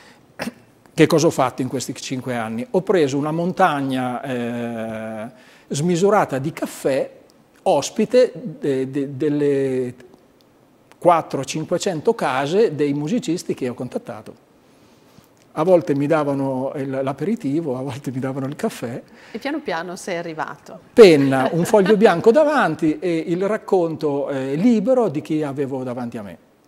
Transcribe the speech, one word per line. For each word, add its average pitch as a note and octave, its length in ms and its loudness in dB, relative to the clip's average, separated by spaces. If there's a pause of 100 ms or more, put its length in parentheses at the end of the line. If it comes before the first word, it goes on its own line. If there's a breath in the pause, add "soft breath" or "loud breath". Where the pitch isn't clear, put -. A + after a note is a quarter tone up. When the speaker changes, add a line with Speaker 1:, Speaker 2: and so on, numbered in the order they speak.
(360 loud breath)
Speaker 1:
<clears throat> - 580 -14
che D#3 140 6
cosa E3 180 4
ho D#3 40 4
fatto C3 300 -2
in C3 60 -4
questi B2+ 300 -8
cinque B2+ 400 -8
anni? A2+ 340 -6
Ho F#3 120 0
preso D3 360 2
una D3+ 140 -2
montagna, C#3 880 0
eh, A#2 1040 -6 (380 loud breath)
smisurata F3 720 2
di D3+ 140 -4
caffè, - 580 -2 (520)
ospite A3 680 2
de-, D3+ 560 -4
de-, C#3 280 -6
delle C#3 760 0 (1040)
quattro, D#3+ 460 2
cinquecento D#3 720 -2
case D3+ 600 0
dei C#3+ 160 0
musicisti D#3+ 640 -2
che B2+ 140 -6
ho A#2 60 -6
contattato. - 720 -12 (1080 soft breath)
A D#3 100 0
volte E3 320 4
mi C#3+ 100 -2
davano C#3 720 0
il, C#3 120 -6
l'aperitivo, C#3 880 -4
a C3 60 -6
volte C#3 300 -8
mi B2+ 80 -6
davano C3 260 -4
il C#3 80 -8
caffè. D3 480 -8 (300 loud breath)
Speaker 2:
E A#3 60 -10
piano C#4+ 220 -6
piano F3 360 -8
sei F#3 200 -8
arrivato. E3 600 -10 (140)
Speaker 1:
Penna, C#3 600 8
un E3+ 120 0
foglio G3+ 320 6
Speaker 2:
<laughs> - 20 2
Speaker 1:
bianco F#3+ 320 4
davanti G#3 680 2
e E3+ 160 -2
il E3 280 -2
racconto, E3 840 -2
eh, C3+ 240 -4
libero A3 540 2
di D3 120 -4
chi D#3 220 -2
avevo C3+ 400 -4
davanti A#2+ 360 -8
a G#2+ 40 -10
me. F2+ 160 -14 (300)